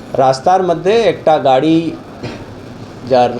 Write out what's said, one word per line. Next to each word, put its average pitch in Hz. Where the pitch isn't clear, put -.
রাস্তার 180
মধ্যে 170
একটা 165
গাড়ি, 151
যার 123